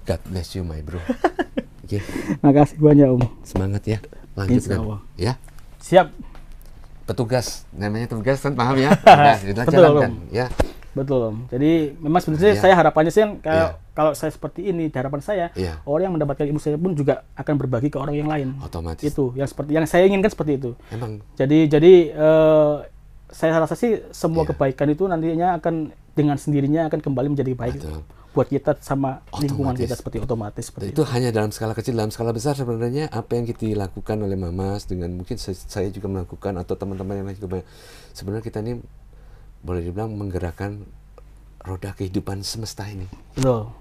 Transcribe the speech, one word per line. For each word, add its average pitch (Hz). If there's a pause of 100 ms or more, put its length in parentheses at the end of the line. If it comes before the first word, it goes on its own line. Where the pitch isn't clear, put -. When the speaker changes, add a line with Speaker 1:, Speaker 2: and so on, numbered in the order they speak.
Speaker 1:
God 90
bless 92
you, 95
my 78
bro. 80 (480)
Speaker 2:
<laughs> -
Speaker 1:
Oke. 101 (380)
Speaker 2:
Makasih 143
banyak, 147
Om. 123 (200)
Speaker 1:
Semangat 98
ya. 107 (340)
Lanjutkan. 101
Speaker 2:
Insya 104
Allah. 104 (160)
Speaker 1:
Ya. 101 (440)
Speaker 2:
Siap. 175 (960)
Speaker 1:
Petugas, 117
namanya 104
tugas 120
kan, 143
paham 123
ya? 139
Speaker 2:
<laughs> -
Speaker 1:
Udah, 143
kita 101
Speaker 2:
Betul, 156
Speaker 1:
jalankan, 147
Speaker 2:
Om. - (140)
Speaker 1:
ya. 123 (460)
Speaker 2:
Betul, 135
Om. 110 (120)
Jadi 143 (260)
memang 156
sebenarnya 170
Speaker 1:
Iya. 202
Speaker 2:
saya 190
harapannya 156
sih 208
kan, 208
kalau, 160
Speaker 1:
Iya. 165 (240)
Speaker 2:
kalau 151
saya 156
seperti 151
ini, 170
di 151
harapan 143
saya, 180
Speaker 1:
Iya. 82
Speaker 2:
orang 156
yang 190
mendapatkan 147
ilmu 147
saya 151
pun 175
juga 147
akan 151
berbagi 131
ke 151
orang 143
yang 147
lain. 139
Speaker 1:
Otomatis. 82
Speaker 2:
Itu 143
yang 135
seperti, 139
yang 156
saya 175
inginkan 196
seperti 151
itu. 131 (180)
Speaker 1:
Emang. 110 (140)
Speaker 2:
Jadi, 151
jadi, 156 (160)
eh, 156 (520)
saya -
rasa 160
sih 233 (180)
semua 165
Speaker 1:
Iya. -
Speaker 2:
kebaikan 143
itu 151
nantinya 170
akan 165 (360)
dengan 147
sendirinya 147
akan 156
kembali 135
menjadi 135
baik -
Speaker 1:
Betul. 78 (260)
Speaker 2:
buat -
kita -
sama 135 (100)
lingkungan 139
Speaker 1:
Otomatis. 127
Speaker 2:
kita 120
seperti -
otomatis 113
seperti -
Speaker 1:
Itu -
Speaker 2:
itu. 156
Speaker 1:
hanya 123
dalam 107
skala 110
kecil, 113
dalam 107
skala 117
besar 117
sebenarnya 123
apa -
yang 120
dilakukan 107
oleh 98
Mamas 95
dengan 90
mungkin 90
se-, 101
saya 98
juga 95
melakukan 95
atau 90
teman-teman 95
yang 98
lain 98
juga 101
banyak. 92 (440)
Sebenarnya 107
kita 110
ini 117 (880)
boleh 90
dibilang 95
menggerakkan 101 (800)
roda 95
kehidupan 98
semesta 107
ini. 95 (240)
Speaker 2:
Betul. 120